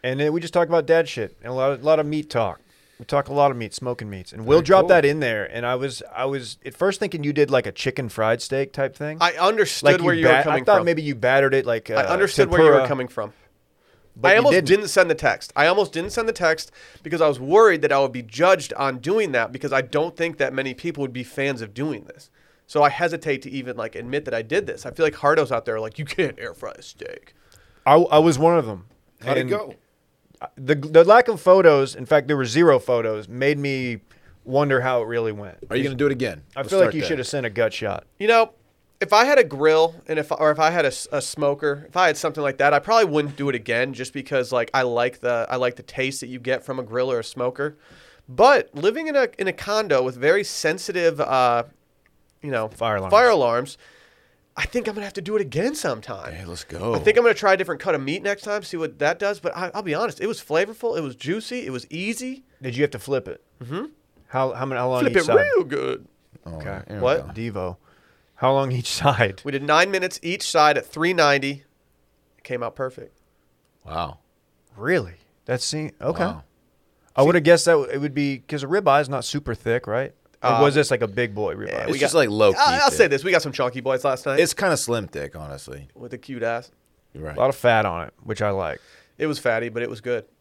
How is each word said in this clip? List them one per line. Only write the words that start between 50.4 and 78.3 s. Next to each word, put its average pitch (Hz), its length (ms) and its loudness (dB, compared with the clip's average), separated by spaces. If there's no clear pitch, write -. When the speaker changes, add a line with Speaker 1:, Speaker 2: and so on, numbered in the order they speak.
Speaker 3:
sensitive, 165 760 -2
uh, 123 440 2
you 147 80 -8
know, 110 160 -2
Speaker 1:
Fire 110 300 -2
alarms. 95 140 -4
Speaker 3:
fire 240 180 6
alarms, 127 480 0
I - 60 -4
think 240 220 -4
I'm 202 80 -8
gonna 208 100 -10
have 196 80 -12
to 196 80 -10
do 202 140 -6
it 214 60 0
again 175 340 -4
sometime. 110 580 -8
Speaker 2:
Hey, 87 120 -14
let's 85 180 -12
go. 98 320 -4
Speaker 3:
I - 40 -2
think 214 180 2
I'm 240 60 -10
gonna 226 120 2
try 196 180 2
a 190 40 2
different 180 220 -6
cut 175 140 -4
of 147 80 -2
meat 160 220 -6
next 202 180 -4
time, 208 220 -8
see 170 140 -12
what 160 200 -8
that 160 220 -2
does. 202 200 -4
But - 160 -8
I, 180 200 -8
I'll 214 80 -6
be 165 100 -4
honest, 202 260 -4
it - 80 -6
was 226 140 -8
flavorful, 208 560 -4
it 165 40 -4
was 131 140 -8
juicy, 220 520 -8
it - 20 -8
was 123 220 -10
easy. 226 520 -8
Speaker 1:
Did 127 140 -8
you 135 80 -2
have 143 80 0
to 113 80 -14
flip 131 280 -4
it? - 160 -14
Speaker 3:
Mm-hmm. 160 220 -10
Speaker 1:
How, 131 240 -2
how 127 120 -8
many, 131 140 -6
how 127 100 -2
long 127 120 0
Speaker 3:
Flip 120 100 2
Speaker 1:
each 190 80 2
Speaker 3:
it 165 60 0
Speaker 1:
side? 113 100 2
Speaker 3:
real 392 80 2
good. 65 440 -6
Speaker 2:
Oh, 82 100 -14
Speaker 1:
Okay. 95 320 -12
Speaker 2:
there 104 100 -14
we - 20 -10
Speaker 3:
What? 135 360 -2
Speaker 2:
go. 110 60 -10
Speaker 1:
Devo. 95 360 -6
How 131 160 0
long 135 200 0
each 120 160 -4
<laughs> - 60 -6
side? 117 520 -2
Speaker 3:
We 143 60 -6
did 135 120 -6
nine 160 280 2
minutes 185 320 -4
each 170 260 -8
side 151 280 4
at 117 100 -4
three 165 260 -4
ninety. 143 500 0
It - 40 -20
came 120 200 -8
out 113 120 -8
perfect. 131 400 -10
Speaker 2:
Wow. 80 340 -8
Speaker 1:
Really? 107 400 -4
That 123 160 -4
seem-, 156 300 -8
okay. 156 240 -4
Speaker 2:
Wow. 117 180 -10
Speaker 1:
I 131 60 2
Speaker 2:
See 139 40 6
Speaker 1:
would 175 100 4
have 165 80 2
guessed 165 220 6
that 170 60 4
w-, 143 200 2
it 135 80 -6
would 143 140 -6
be, 139 340 -4